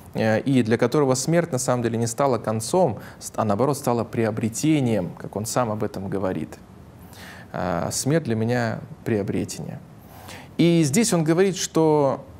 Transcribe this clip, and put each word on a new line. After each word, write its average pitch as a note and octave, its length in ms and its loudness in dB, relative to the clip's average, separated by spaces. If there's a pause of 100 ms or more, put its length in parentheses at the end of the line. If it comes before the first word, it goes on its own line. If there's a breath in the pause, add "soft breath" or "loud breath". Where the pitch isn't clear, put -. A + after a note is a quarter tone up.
(160 loud breath)
э, A2 260 2
и B2+ 220 2
для A2 140 2
которого C3 360 2
смерть E3 400 0
на B2+ 60 -2
самом B2 240 0
деле A2+ 140 -2
не A#2 100 0
стала B2 320 0
концом, A#2 600 0 (200 loud breath)
ст-, - 180 -14
а A2 80 0
наоборот B2 320 2
стала A#2+ 260 -2
приобретением, A2+ 1120 0
как - 200 -10
он G#2 80 -4
сам A#2+ 260 0
об G#2 100 -4
этом G2+ 280 -6
говорит. F#2 480 -4 (960 loud breath)
А, F2+ 400 -4
"Смерть D3+ 340 0
для A2+ 100 -2
меня A#2 440 0 (260)
приобретение". - 720 -4 (800 loud breath)
И E3 260 6
здесь F3 300 4
он E3+ 100 4
говорит, E3+ 340 4
что D3+ 680 2 (160)